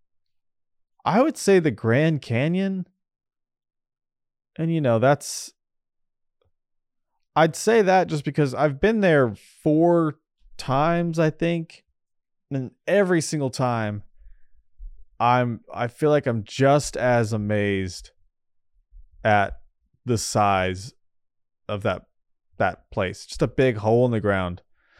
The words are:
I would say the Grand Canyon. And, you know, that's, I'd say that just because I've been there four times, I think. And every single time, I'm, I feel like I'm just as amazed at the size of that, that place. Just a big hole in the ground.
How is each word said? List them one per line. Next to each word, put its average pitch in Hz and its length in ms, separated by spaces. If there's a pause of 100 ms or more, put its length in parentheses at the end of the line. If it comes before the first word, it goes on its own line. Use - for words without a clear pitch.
(1040)
I 202 160
would 302 160
say 196 220
the 156 120
Grand 139 500
Canyon. 180 640 (1700)
And, 165 160
you 160 100
know, 117 180
that's, - 520 (1800)
I'd 156 200
say 226 260
that 185 260
just 147 160
because 139 300
I've 135 260
been 220 200
there 147 340 (300)
four 160 560 (380)
times, 165 600
I 156 140
think. 165 540 (680)
And 131 180 (180)
every 185 320
single 143 300
time, 113 540 (1160)
I'm, 120 420 (120)
I 120 140
feel 147 240
like 147 160
I'm 117 160
just 139 520
as 117 380
amazed 104 800 (1120)
at 104 360 (460)
the 117 140
size 98 760 (760)
of 101 140
that, 95 220 (540)
that - 340
place. 92 340
Just - 160
a 156 60
big 127 300
hole 113 280
in 123 60
the 110 100
ground. 95 400 (380)